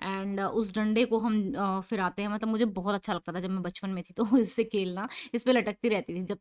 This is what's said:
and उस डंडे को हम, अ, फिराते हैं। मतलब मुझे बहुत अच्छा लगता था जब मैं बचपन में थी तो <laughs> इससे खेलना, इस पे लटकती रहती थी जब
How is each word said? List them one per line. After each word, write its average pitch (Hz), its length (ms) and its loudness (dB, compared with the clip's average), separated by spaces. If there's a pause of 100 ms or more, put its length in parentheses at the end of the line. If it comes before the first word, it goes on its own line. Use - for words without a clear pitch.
and 196 480 -2
उस 208 240 -2
डंडे 214 300 4
को 226 140 2
हम, 214 360 0
अ, 190 260 0
फिराते 190 420 -2
हैं। 208 60 -2
मतलब 214 200 -2
मुझे 220 160 2
बहुत 196 300 0
अच्छा 202 180 -2
लगता 175 200 -4
था 175 80 -4
जब 185 100 -4
मैं 190 120 -2
बचपन 185 280 -6
में 185 140 -4
थी - 100 -20
तो 233 100 0
<laughs> 226 140 6
इससे 226 260 2
खेलना, 196 440 -2 (260)
इस 240 100 -4
पे 254 80 6
लटकती 226 360 2
रहती 190 260 0
थी 180 80 -4
जब 196 180 -4